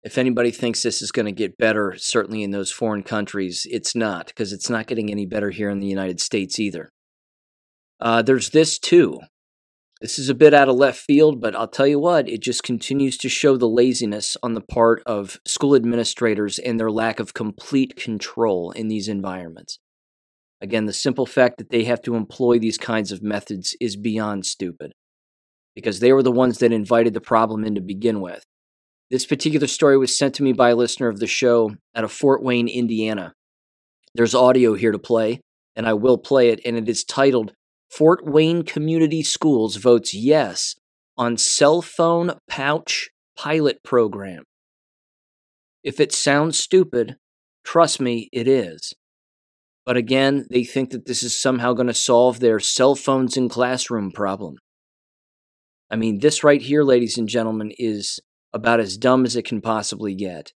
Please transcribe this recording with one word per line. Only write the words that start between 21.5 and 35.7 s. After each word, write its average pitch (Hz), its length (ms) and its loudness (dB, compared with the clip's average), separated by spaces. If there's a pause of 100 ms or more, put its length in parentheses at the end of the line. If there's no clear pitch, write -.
that - 120 -14
they 117 160 0
have 120 160 -2
to 117 140 -4
employ 120 440 0
these 110 180 -2
kinds 107 360 -4
of 95 100 -12
methods 104 560 -8
is 110 160 -4
beyond 107 500 -6
stupid, 87 460 -10 (840)
because 101 280 -6
they 120 100 6
were 135 120 4
the 127 80 2
ones 123 280 2
that 117 140 4
invited 113 400 2
the 110 80 -6
problem 110 420 0
in 110 100 -4
to 101 80 -4
begin 104 380 -4
with. 95 240 -12 (680)
This 127 160 -4
particular 151 420 -2
story 139 300 4
was 131 180 2
sent 139 200 0
to 143 80 -2
me 135 80 2
by 120 200 4
a 120 40 4
listener 120 320 0
of 104 120 -2
the 110 80 -2
show 113 500 2 (180)
out 113 80 -2
of 110 80 -6
Fort 135 320 2
Wayne, 123 240 0
Indiana. 110 640 -4 (800)
There's 117 220 2
audio 127 380 6
here 107 180 2
to 104 80 -4
play, 113 400 0 (340)